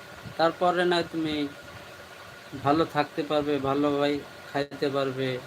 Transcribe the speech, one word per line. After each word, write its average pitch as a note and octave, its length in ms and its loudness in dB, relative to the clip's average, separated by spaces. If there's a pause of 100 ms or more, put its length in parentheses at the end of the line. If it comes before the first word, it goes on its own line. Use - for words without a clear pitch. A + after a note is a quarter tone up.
(380)
তারপরে F3 480 4
না F3 160 4
তুমি D#3 460 -2 (1160)
ভালো D3 200 6 (100)
থাকতে D3 300 0
পারবে, D3 360 2
ভালোভাবে C#3+ 600 2 (280)
খাইতে C#3+ 420 -2
পারবে। C3+ 400 0 (180)